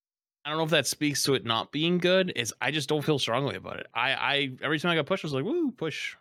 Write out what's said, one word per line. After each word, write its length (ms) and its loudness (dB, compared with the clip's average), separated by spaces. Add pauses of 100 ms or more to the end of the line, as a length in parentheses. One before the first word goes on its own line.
(460)
I 60 -8
don't 80 -2
know 60 2
if 60 0
that 160 4
speaks 380 0
to 100 4
it 100 0
not 280 0
being 260 2
good. 360 2
Is 260 -4
I 100 0
just 180 -2
don't 140 2
feel 160 2
strongly 380 -2
about 240 -10
it. 120 -12
I, 200 0
I, 380 0 (120)
every 160 0
time 140 0
I 20 2
got 120 2
push, 160 -2
I 40 -6
was 80 -4
like, 100 0
"Woo, 280 0
push," 480 -6